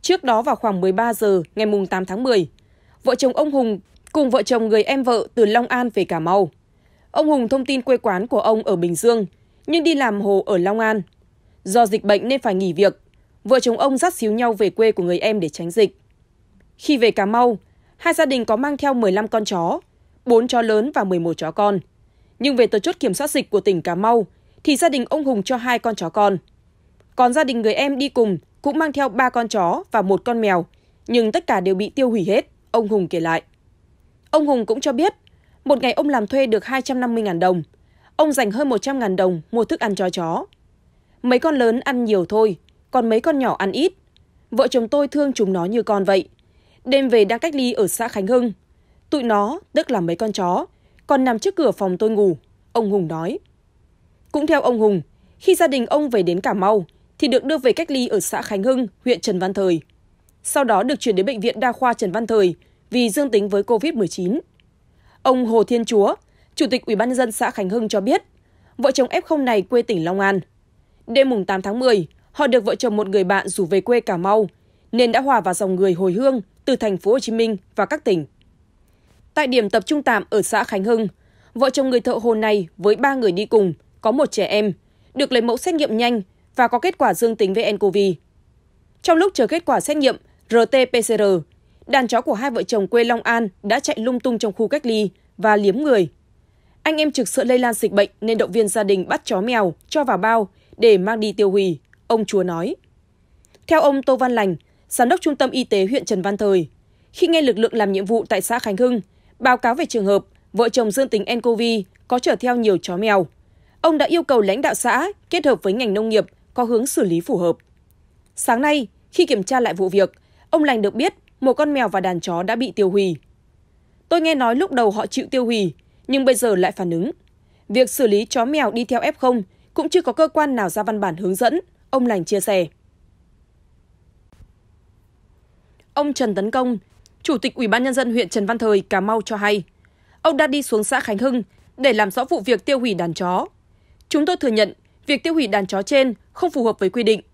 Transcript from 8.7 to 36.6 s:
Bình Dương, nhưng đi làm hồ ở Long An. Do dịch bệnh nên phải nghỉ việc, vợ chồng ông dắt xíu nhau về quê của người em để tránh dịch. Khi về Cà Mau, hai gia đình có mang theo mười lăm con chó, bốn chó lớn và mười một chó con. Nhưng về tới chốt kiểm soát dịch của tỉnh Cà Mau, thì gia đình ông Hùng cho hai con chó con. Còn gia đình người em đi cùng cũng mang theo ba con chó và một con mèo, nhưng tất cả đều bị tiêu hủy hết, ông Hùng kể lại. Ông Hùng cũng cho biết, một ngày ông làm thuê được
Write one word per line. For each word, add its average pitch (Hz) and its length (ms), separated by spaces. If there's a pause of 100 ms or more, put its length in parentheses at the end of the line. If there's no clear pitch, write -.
Bình 175 180
Dương, 226 320 (400)
nhưng 311 180
đi 330 100
làm 226 260
hồ 196 260
ở 196 120
Long 202 220
An. 220 220 (640)
Do 226 220
dịch 202 180
bệnh 208 240
nên 269 120
phải 208 140
nghỉ 185 180
việc, 185 280 (440)
vợ 247 160
chồng 233 180
ông 269 200
dắt 339 160
xíu 214 180
nhau 233 200
về 202 180
quê 220 220
của 196 100
người 175 160
em 220 220
để 165 80
tránh 170 220
dịch. 196 280 (800)
Khi 294 180
về 220 140
Cà 196 160
Mau, 233 320 (380)
hai 330 180
gia 320 120
đình 254 180
có 214 120
mang 285 200
theo 277 180
mười 220 180
lăm 214 160
con 220 160
chó, 202 360 (460)
bốn 240 220
chó 240 140
lớn 220 320
và 240 100
mười 185 140
một 165 180
chó 160 140
con. 202 280 (600)
Nhưng 269 180
về 233 100
tới 208 140
chốt 339 200
kiểm 208 140
soát 285 160
dịch - 200
của 202 100
tỉnh 185 220
Cà 175 120
Mau, 214 320 (380)
thì 294 120
gia 339 120
đình 262 200
ông 302 160
Hùng 240 180
cho 254 140
hai 240 220
con 226 160
chó 165 140
con. 202 280 (800)
Còn 247 160
gia 302 120
đình 240 180
người 214 120
em 277 240
đi 277 100
cùng 208 300 (240)
cũng 285 160
mang 320 140
theo 269 160
ba 247 220
con 233 180
chó 208 420
và 214 120
một 190 220
con 233 160
mèo, 185 260 (400)
nhưng 226 260
tất 339 140
cả 214 140
đều 190 140
bị 190 160
tiêu 254 200
hủy 214 140
hết, 196 220 (240)
ông 220 180
Hùng 196 200
kể 170 120
lại. 165 220 (880)
Ông 302 140
Hùng 247 200
cũng 226 140
cho 285 120
biết, 320 220 (500)
một 269 180
ngày 262 100
ông 294 160
làm 233 180
thuê 269 200
được 214 180